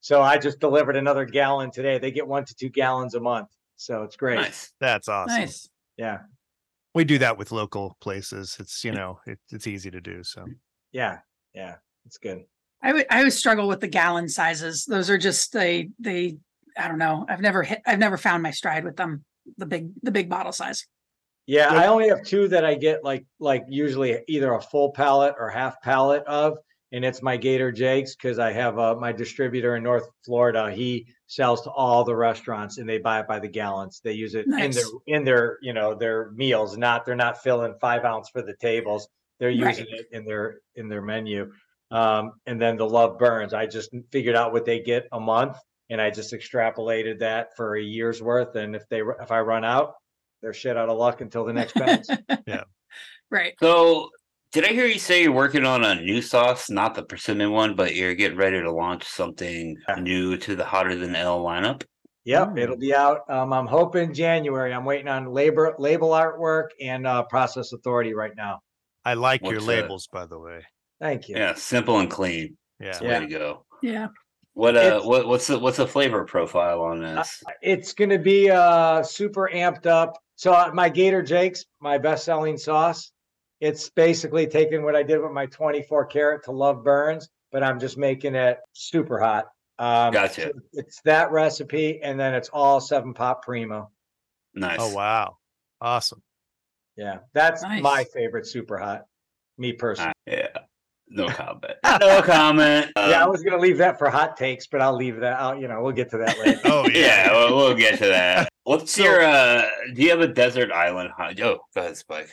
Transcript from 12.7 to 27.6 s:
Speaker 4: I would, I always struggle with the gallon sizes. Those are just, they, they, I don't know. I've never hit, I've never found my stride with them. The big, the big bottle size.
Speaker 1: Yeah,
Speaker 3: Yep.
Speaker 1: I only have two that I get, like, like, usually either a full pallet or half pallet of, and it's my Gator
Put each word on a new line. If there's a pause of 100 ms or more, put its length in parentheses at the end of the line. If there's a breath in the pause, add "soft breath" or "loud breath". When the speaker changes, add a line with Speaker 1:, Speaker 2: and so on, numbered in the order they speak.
Speaker 4:
I
would,
I
always
struggle
with
the
gallon
sizes.
Those
are
just,
they,
they, (400)
I
don't
know.
I've
never
hit,
I've
never
found
my
stride
with
them. (340)
The
big, (160)
the
big
bottle
size. (600)
Speaker 1:
Yeah,
Speaker 3:
Yep.
Speaker 1:
I
only
have
two
that
I
get,
like, (140)
like,
usually
either
a
full
pallet
or
half
pallet
of, (340)
and
it's
my
Gator